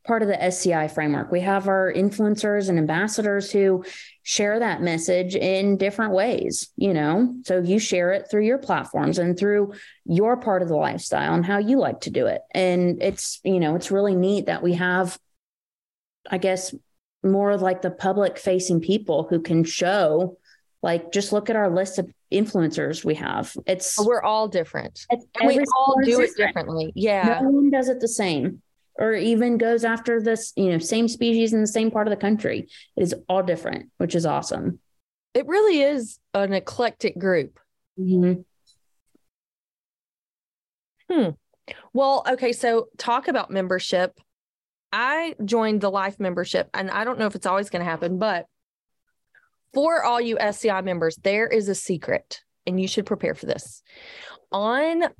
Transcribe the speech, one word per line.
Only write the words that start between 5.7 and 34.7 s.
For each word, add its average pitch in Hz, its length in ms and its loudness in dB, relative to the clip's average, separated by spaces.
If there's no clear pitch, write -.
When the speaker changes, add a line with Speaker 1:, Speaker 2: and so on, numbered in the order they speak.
Speaker 1:
different 202 380 0
ways, - 640 -2
you 196 160 2
know? 180 520 2
So 185 160 2
you 180 180 2
share 180 340 0
it 196 160 -4
through 214 160 2
your 247 140 2
platforms 156 600 -2
and 175 200 0
through 202 360 2
your 214 320 2
part 202 260 0
of 170 60 -4
the 156 80 0
lifestyle 147 580 -2
and 175 120 2
how 202 120 2
you 233 200 2
like 151 240 0
to - 80 -8
do 123 160 0
it. - 160 -2
And 180 480 2
it's, - 440 -4
you 185 160 2
know, 156 160 2
it's 175 160 -6
really 196 240 2
neat 190 300 0
that 165 180 -2
we 175 100 2
have, 180 420 0
I 185 100 -2
guess, 185 360 -2
more 196 300 4
of, 190 100 0
like, 185 200 0
the 180 100 -2
public 190 440 0
facing 185 440 0
people 165 500 0
who 170 100 2
can 165 220 2
show, 175 760 0
like, 170 300 -4
just 196 200 -2
look 208 180 0
at 226 60 0
our 202 160 2
list 190 260 -2
of 180 100 -2
influencers 160 720 0
we 156 100 0
have. - 400 -6
It's - 380 -4
Speaker 2:
We're 233 180 2
all 214 260 0
different. - 600 -6
Speaker 1:
it's 240 160 -4
Speaker 2:
And 233 80 4
we - 80 6
Speaker 1:
every 277 100 2
Speaker 2:
all 269 160 4
Speaker 1:
sport 262 160 2
is 240 80 4
Speaker 2:
do 254 60 4
it - 60 4
Speaker 1:
different. - 200 0
Speaker 2:
differently. 160 460 -6
Yeah. 214 480 2
Speaker 1:
No 269 80 4
one 285 200 6
does 262 180 2
it 254 120 -2
the 233 80 0
same 180 540 -2
or 220 160 0
even 226 440 2
goes 233 260 2
after 233 360 0
this, 220 360 -2
you 190 140 2
know, 165 80 2
same 226 280 2
species 226 460 2
in 220 80 4
the 214 60 2
same 220 240 0
part 214 160 0
of 214 40 0
the 202 60 0
country. 208 520 0
It 202 60 0
is 170 120 0
all 185 140 2
different, 165 560 -4
which 175 160 -2
is 165 120 2
awesome. 147 540 -4